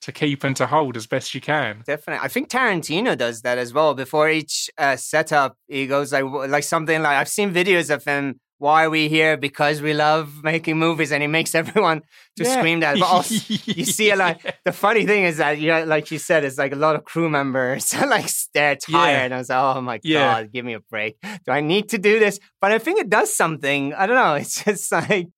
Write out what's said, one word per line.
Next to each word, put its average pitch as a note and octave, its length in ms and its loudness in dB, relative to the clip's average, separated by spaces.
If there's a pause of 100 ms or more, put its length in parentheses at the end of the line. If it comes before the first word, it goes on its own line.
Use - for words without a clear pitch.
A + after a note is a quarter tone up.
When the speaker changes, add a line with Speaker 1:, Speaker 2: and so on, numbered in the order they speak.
Speaker 1:
to C3+ 100 -14
keep C#3+ 320 -2
and C3+ 140 0
to C3 80 2
hold C3 320 0
as G#2+ 100 -10
best - 280 -4
you B2+ 60 -8
can." A#2 440 -4
Speaker 2:
Definitely. D3+ 400 -6
I C#3+ 40 -4
think C4+ 200 -4
Tarantino G#3 680 0
does A#2 280 -4
that B2 160 0
as A#2+ 140 -6
well. D3+ 200 4
Before D3+ 360 0
each, - 480 -4
uh, C#3 180 2
setup, D3+ 600 0 (120)
he C#3 180 -4
goes C#3 260 -2
like, C#3 120 0
w-, C3+ 240 -4
like, D3 160 0
something D#3+ 400 0
like, D3 140 2
I've C#3+ 120 0
seen G3+ 240 -2
videos F3 400 2
of C#3+ 100 -4
him, C#3 360 -2 (180)
"Why D#3 280 4
are D#3+ 40 2
we D#3 180 0
here? D#3 300 4
Because D3 440 -2
we D3+ 120 0
love D3+ 500 0
making D#3+ 360 -2
movies." D#3+ 340 0
And C#3+ 80 0
he D3 60 -2
makes D#3+ 280 0
<laughs> E3 60 2
everyone D#3+ 400 0 (360)
to G#3+ 60 -4
Speaker 1:
Yeah. B3+ 140 2
Speaker 2:
scream E3 240 2
that. D3 180 2
But F3+ 60 4
also, F3+ 300 2
Speaker 1:
<laughs> - 120 -4 (180)
Speaker 2:
you F#3+ 200 -4
see G#3 260 0
a G3+ 60 2
lot. F3 260 0
Speaker 1:
Yeah. - 80 -8 (140)
Speaker 2:
The F3 80 -2
funny G#3 320 2
thing G3+ 180 2
is E3 140 0
that, D3+ 220 0
you D3+ 100 -2
know, D#3+ 160 2
like D#3 260 0
you D#3 80 -6
said, D#3+ 240 2
it's C3+ 140 -4
like C#3 160 -2
a C#3 140 -4
lot D#3 100 2
of D3 80 -8
crew E3 240 -2
members C3+ 640 -2
<laughs> - 60 -4
are C#4 80 2
like, A3 180 2
s-, - 280 -6
they're D3 240 2 (120)
Speaker 1:
Yeah. D#3 80 2
Speaker 2:
tired. C#3 340 2
I B2+ 60 -4
was B2+ 120 -8
like, C3 280 2
"Oh - 40 -6
my A#2+ 220 -6
Speaker 1:
Yeah. C3+ 380 2
Speaker 2:
God, G#2 100 -12
give B2 140 -8
me A#2+ 80 -6
a G#2+ 80 -10
break. A2 340 -6 (300)
Do - 60 -2
I D3 100 0
need G3 280 0
to A3+ 80 -4
do G#3 220 2
this?" G3+ 200 2 (200)
But G3 140 2
I A3 60 2
think F4 200 -2
it A#3+ 100 -4
does G#3+ 240 2
something. C#3+ 600 0
I F#3+ 120 -2
don't B3 120 2
know. F3+ 180 4
<laughs> C#3 80 -2
It's - 220 -8
just - 260 -2
like F3 360 0 (100)